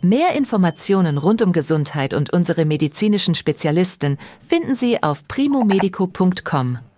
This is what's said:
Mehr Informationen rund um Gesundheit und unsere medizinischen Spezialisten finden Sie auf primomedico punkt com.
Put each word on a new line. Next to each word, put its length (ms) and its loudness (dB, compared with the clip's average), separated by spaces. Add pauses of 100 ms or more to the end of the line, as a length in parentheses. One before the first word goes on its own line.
Mehr 360 2
Informationen 800 0
rund 240 2
um 100 2
Gesundheit 600 -2
und 180 -2
unsere 320 0
medizinischen 720 0
Spezialisten 840 -2 (300)
finden 300 0
Sie 260 0
auf 240 -2
primomedico 800 0
punkt 380 0
com. 340 -2 (200)